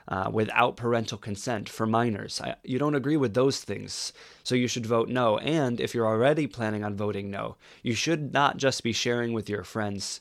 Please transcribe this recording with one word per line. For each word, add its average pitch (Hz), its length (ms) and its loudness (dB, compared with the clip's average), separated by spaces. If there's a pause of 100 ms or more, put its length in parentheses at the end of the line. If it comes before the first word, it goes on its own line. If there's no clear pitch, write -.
uh, 95 260 -2
without 113 440 2
parental 117 420 -2
consent 107 500 -6
for - 180 -2
minors. 110 540 0
I, 123 220 -6
you 127 160 -4
don't 147 160 2
agree 143 220 2
with 120 180 2
those 127 300 4
things, 101 480 -8 (320)
so 123 100 0
you 123 140 2
should 117 180 -4
vote 113 220 4
no. 123 300 4
And 139 420 2
if - 120 -2
you're 117 220 2
already 143 320 4
planning 107 380 -4
on 104 100 -4
voting 98 380 -4
no, 107 240 -6 (260)
you 117 120 0
should 151 380 0
not 139 240 2
just 135 280 0
be 120 80 2
sharing 120 400 0
with 110 160 -4
your 101 160 -4
friends 101 560 -6